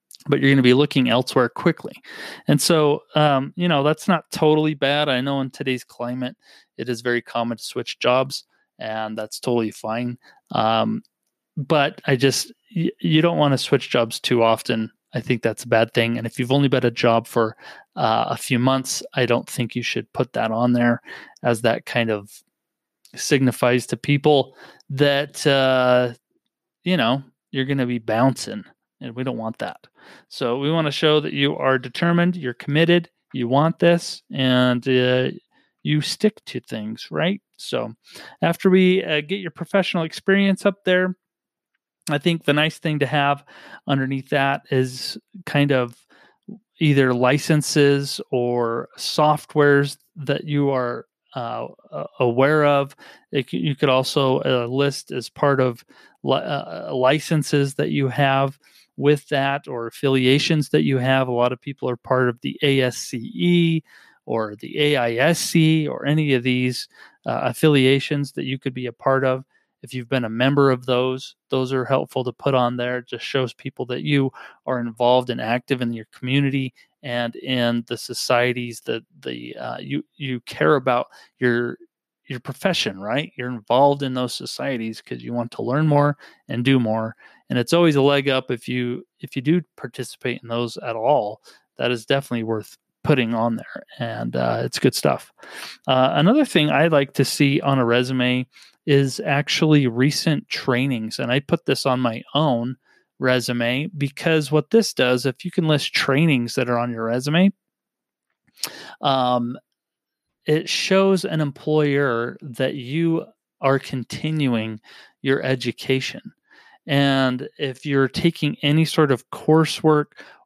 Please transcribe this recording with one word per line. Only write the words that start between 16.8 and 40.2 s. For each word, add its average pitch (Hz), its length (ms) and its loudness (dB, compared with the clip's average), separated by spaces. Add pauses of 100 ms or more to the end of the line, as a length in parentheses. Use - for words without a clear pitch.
a 120 40 2
job 117 380 2
for, 113 280 -2 (380)
uh, 113 360 0
a 117 60 -4
few 127 220 -4
months, 131 420 0 (140)
I 127 120 0
don't 120 220 -2
think - 280 -6
you 123 60 -6
should - 300 -6
put 123 200 -4
that 113 180 -2
on 120 220 0
there, 120 300 2 (420)
as 117 180 0
that 120 240 0
kind 117 240 -2
of 104 320 -6 (760)
signifies 127 720 2
to 120 80 -4
people 143 600 2 (320)
that, 143 560 0
uh, 127 720 4 (720)
you 180 120 0
know, 123 280 0 (260)
you're 135 140 -2
gonna 139 200 -2
be 123 140 -4
bouncing, 110 640 0 (380)
and 120 160 -14
we 127 80 -6
don't 127 120 -6
want 110 220 -10
that. - 260 -12 (440)
So 123 320 -4
we 143 100 -2
wanna 160 220 0
show 151 260 2
that 147 140 -4
you 139 240 0
are 131 200 2
determined, 170 600 0
you're 135 180 -8
committed, 165 560 2 (220)
you 120 160 -4
want 143 320 2
this, 170 500 2
and, 127 560 2
uh, 127 440 2 (520)
you 151 180 0
stick - 440 -2
to - 160 -10
things, 107 500 -10
right? 165 320 -2 (140)
So 117 360 -8 (500)
after 170 280 2
we, 185 320 4
uh, 151 200 -2
get 180 180 -6
your 180 100 -8
professional 180 540 -2
experience 196 600 0